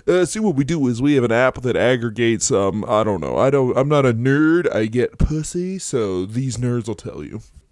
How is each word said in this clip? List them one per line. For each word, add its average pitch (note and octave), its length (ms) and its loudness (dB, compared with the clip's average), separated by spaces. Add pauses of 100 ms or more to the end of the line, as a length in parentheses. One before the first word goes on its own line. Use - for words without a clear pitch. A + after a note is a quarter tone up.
"Uh, F3+ 180 4
see, - 140 -4
what G#3 160 0
we C#3 100 0
do C#3+ 220 0
is A#2+ 160 -2
we D3 120 4
have B2 100 4
an A2+ 80 0
app B2+ 300 2
that B2 140 0
aggregates, A#2 760 0
um, G2 340 0
I A2 160 2
don't G2+ 180 0
know. C2 180 -2
I B2+ 120 4
don't, C3 260 2
I'm C3+ 120 2
not C#3+ 180 2
a A#2+ 60 4
nerd. D3 600 2
I A2 140 0
get A#2 320 -2
pussy, F3 640 -2
so F#2+ 460 -2
these A#2 320 -4
nerds A#2+ 280 -2
will A2+ 80 -6
tell - 300 -12
you. A2 160 -12 (320)